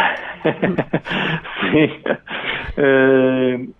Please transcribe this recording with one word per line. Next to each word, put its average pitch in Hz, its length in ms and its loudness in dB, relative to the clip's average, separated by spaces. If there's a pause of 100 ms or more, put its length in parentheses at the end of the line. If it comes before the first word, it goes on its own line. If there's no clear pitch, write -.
(440)
Sim. 165 1500 -2 (840)
Eh, 131 840 4 (200)